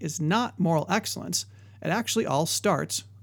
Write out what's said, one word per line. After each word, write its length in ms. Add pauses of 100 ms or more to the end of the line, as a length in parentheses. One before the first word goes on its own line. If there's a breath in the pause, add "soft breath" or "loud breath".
is 180
not 400
moral 300
excellence. 560 (360 soft breath)
It 60
actually 380
all 200
starts 600 (180)